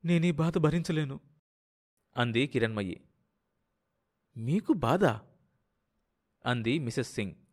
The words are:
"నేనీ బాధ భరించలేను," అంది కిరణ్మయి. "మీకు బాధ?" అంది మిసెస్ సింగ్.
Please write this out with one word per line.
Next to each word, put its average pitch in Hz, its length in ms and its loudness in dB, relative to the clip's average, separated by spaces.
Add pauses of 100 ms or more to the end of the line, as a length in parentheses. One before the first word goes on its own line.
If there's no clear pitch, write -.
"నేనీ 170 260 4
బాధ 160 280 0
భరించలేను," 156 640 0 (960)
అంది 120 300 2
కిరణ్మయి. 110 540 -2 (1400)
"మీకు 139 360 -2
బాధ?" 165 320 2 (1400)
అంది 123 320 0
మిసెస్ 123 340 -4
సింగ్. 98 200 -6 (200)